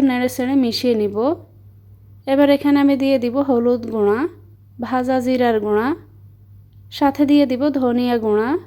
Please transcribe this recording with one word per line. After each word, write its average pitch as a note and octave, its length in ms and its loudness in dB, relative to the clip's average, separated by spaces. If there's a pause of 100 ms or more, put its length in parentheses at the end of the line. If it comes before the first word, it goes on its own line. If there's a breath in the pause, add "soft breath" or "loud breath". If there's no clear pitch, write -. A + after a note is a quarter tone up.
নেড়ে B3+ 260 0
চেড়ে B3+ 280 -4
মিশিয়ে A#3+ 380 0
নিব। G#3 220 -2 (1080)
এবার C#4 240 2
এখানে C#4+ 300 2
আমি C#4 160 2
দিয়ে C4+ 220 0
দিব A#3+ 240 -4
হলুদ A#3+ 480 0
গুঁড়া, G#3+ 280 0 (600)
ভাজা B3+ 420 -2
জিরার B3 400 0
গুঁড়া, G#3 260 0 (1040)
সাথে C#4 320 0
দিয়ে C#4+ 220 4
দিব B3 160 -4 (120)
ধনিয়া B3 440 0
গুঁড়া, A3 320 0 (160)